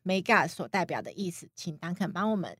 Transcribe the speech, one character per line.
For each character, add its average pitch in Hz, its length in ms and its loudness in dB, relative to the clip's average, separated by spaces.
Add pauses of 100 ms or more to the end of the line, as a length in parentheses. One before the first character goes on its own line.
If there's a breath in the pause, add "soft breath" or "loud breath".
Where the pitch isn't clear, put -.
make 190 300 2
up 170 140 6
所 170 200 -6
代 185 180 0
表 131 160 -2
的 - 120 -10
意 185 180 -4
思， - 240 -14
请 151 240 -8
Duncan 175 320 -2
帮 202 180 0
我 220 60 4
们 147 240 -2